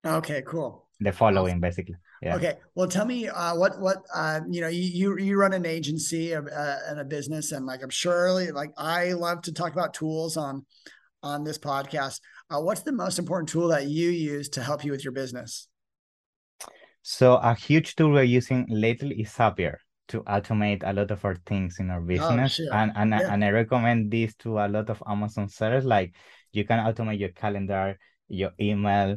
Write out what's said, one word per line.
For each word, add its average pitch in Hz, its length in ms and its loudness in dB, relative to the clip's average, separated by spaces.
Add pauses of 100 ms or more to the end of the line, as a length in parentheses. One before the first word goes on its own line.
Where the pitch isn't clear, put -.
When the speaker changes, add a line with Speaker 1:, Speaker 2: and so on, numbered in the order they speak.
Speaker 1:
Okay, 156 420 -2
cool. 147 400 -8 (140)
Speaker 2:
The 104 100 2
following, 95 440 6
Speaker 1:
Awesome. 87 40 0
Speaker 2:
basically. 87 360 -2 (260)
Yeah. 85 160 -2
Speaker 1:
Okay, 165 160 0 (200)
well, 180 140 0
tell 185 160 0
me, 240 240 -2
uh, 170 300 -4
what, 185 240 2
what, 190 160 2 (180)
uh, 156 240 0 (100)
you 175 120 -2
know, 165 80 -2
you, 175 140 -2
you, 185 340 0
you 196 200 2
run 196 140 6
an 180 140 -2
agency, 165 680 -4
uh, 156 80 -4 (460)
and 147 140 -8
a - 20 -8
business, 147 480 -6
and, 135 140 -8
like, 131 180 -8
I'm 131 60 -12
surely, 175 640 2
like, 151 260 -8
I 175 360 0
love 170 280 -2
to 170 100 -8
talk 160 220 -4
about 165 200 -2
tools 160 440 -4
on, 135 280 -6 (580)
on 147 200 -6
this 151 140 -6
podcast. 139 640 -4 (280)
Uh, 151 120 -2
what's 185 220 -2
the 294 100 -4
most 180 260 -2
important 165 300 -4
tool 170 180 0
that 143 200 2
you 165 240 0
use 147 360 -2
to 131 160 -6
help 147 220 -4
you 147 60 -2
with 131 120 -4
your 135 80 -6
business? 127 560 -8 (1300)
Speaker 2:
So 127 340 6
a 117 180 4
huge - 440 2
tool 156 140 6
we're 139 120 6
using 123 460 2
lately 113 500 0
is 107 140 -4
Zapier 95 420 2 (340)
to - 140 -4
automate 101 600 0
a 98 80 -2
lot 98 180 0
of 101 140 -6
our 92 220 0
things 95 340 -2
in 92 100 -2
our 90 120 -2
Speaker 1:
Oh, 85 40 -6
Speaker 2:
business. 123 500 2
Speaker 1:
sure. 160 180 -4
Speaker 2:
And, 107 220 4
and, 107 160 4
Speaker 1:
Yeah. 110 220 2
Speaker 2:
and 104 120 2
I 101 40 4
recommend 113 600 2
this 113 280 0
to 110 200 -2
a 104 80 2
lot 107 220 -2
of 110 180 -6
Amazon 104 400 -4
sellers. 120 380 0
Like, 98 280 2 (380)
you 104 140 -2
can 117 140 2
automate 110 380 -2
your 98 120 -2
calendar, 98 680 -2 (300)
your 92 320 -4
email 101 580 2